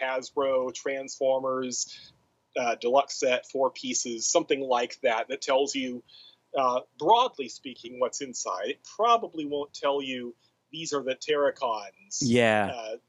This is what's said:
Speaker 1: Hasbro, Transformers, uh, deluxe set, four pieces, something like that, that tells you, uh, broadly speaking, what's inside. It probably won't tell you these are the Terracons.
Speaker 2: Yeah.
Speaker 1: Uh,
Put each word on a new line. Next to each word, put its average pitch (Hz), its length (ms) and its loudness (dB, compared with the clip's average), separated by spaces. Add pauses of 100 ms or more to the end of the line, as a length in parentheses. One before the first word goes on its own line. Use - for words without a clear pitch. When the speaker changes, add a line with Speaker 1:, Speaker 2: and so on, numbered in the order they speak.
Speaker 1:
Hasbro, 131 720 0
Transformers, 131 1400 -2 (440)
uh, 120 240 2
deluxe 131 380 2
set, 127 320 2
four 131 200 2
pieces, - 560 -4
something 160 340 2
like 123 420 0
that, 117 260 2
that 135 120 -6
tells 135 340 2
you, 127 280 -4 (540)
uh, 127 240 2 (180)
broadly 214 500 2
speaking, 123 500 -14
what's 123 220 -2
inside. 110 500 -6
It 143 100 -10 (160)
probably 202 500 2
won't 143 260 -6
tell 143 300 0
you 123 320 -6 (360)
these 156 220 -8
are 143 100 -2
the 131 120 -2
Terracons. 127 1040 -2
Speaker 2:
Yeah. 113 540 4
Speaker 1:
Uh, 113 220 -8 (120)